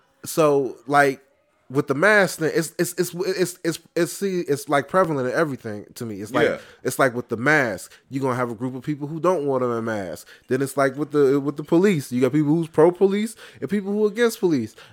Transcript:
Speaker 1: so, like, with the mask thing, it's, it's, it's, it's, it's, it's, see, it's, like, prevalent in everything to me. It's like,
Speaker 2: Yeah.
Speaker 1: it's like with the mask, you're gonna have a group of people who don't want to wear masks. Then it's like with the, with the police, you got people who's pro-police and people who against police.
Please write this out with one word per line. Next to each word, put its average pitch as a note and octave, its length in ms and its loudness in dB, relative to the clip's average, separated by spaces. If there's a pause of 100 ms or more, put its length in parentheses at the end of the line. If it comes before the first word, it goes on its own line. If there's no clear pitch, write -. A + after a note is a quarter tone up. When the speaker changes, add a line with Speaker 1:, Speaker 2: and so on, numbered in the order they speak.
(240)
Speaker 1:
so, C#3+ 520 0 (100)
like, C#3+ 360 2 (480)
with C#3 160 0
the C3+ 80 0
mask F#3+ 440 2
thing, D#3 160 -2
it's, D#3+ 240 -2
it's, F3 160 -4
it's, F3 200 -4
it's, F3+ 480 -4
it's, E3 160 -4 (160)
it's, E3+ 200 -2
see, F#3+ 260 -4
it's, C#3+ 300 -4
like, C#3+ 180 2
prevalent D#3 400 0
in A2+ 60 -4
everything B2 500 -4 (120)
to A#2+ 100 -10
me. G#2 160 -10
It's A2 100 -10
like, C#3 160 2
Speaker 2:
Yeah. E2 100 -4 (240)
Speaker 1:
it's B2 160 -4
like C3+ 160 2
with B2 140 -6
the A#2 80 -4
mask, B2+ 560 0 (160)
you're C3 140 -6
gonna B2+ 140 0
have B2 140 -2
a A#2 40 -8
group B2+ 200 -6
of B2+ 80 -12
people D3 240 -6
who D#3 140 -10
don't E3 240 0
want C3 180 0
to B2 60 0
wear A#2 140 -2
masks. G#2 480 -6 (180)
Then C3 140 0
it's C#3 160 -4
like C3+ 180 2
with C#3+ 140 -6
the, C#3+ 280 4
with C#3 200 -4
the D3+ 60 -8
police, E3+ 460 2
you B2 120 -2
got B2+ 100 2
people D3+ 220 2
who's E3 140 -2
pro-police G3 680 2 (240)
and C3 80 -8
people G3+ 240 -4
who G#3+ 140 2
against A3+ 340 0
police. C#3+ 340 0 (180)